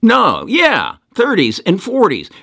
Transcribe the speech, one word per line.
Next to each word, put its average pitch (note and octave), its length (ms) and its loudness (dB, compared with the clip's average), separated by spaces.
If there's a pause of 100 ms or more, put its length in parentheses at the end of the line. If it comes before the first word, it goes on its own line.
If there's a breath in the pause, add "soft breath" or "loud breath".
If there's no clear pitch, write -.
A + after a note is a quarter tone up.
No, A3 460 2
yeah, A3+ 480 0 (180)
thirties G3+ 460 0
and F#3 220 -2
forties, G3+ 480 -2 (120 loud breath)